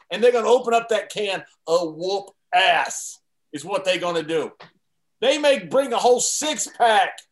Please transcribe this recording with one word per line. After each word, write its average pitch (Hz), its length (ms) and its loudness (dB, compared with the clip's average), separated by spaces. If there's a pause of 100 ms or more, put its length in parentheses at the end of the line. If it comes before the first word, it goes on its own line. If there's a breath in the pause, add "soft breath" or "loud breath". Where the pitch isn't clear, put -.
(100)
and 190 120 -6
they're 240 100 6
gonna 220 160 0
open 233 260 4
up 233 160 0
that 208 200 -2
can, 196 320 -6 (240 soft breath)
a 170 200 0
whoop 180 440 -6 (240)
ass 180 640 0 (320)
is 147 120 -12
what 190 220 -6
they 185 100 2
gonna 170 260 -4
do. 151 300 -4 (720)
They 285 160 2
may 285 220 2
bring 247 320 -2
a 220 60 -2
whole 240 200 4
six-pack 226 1000 0 (140)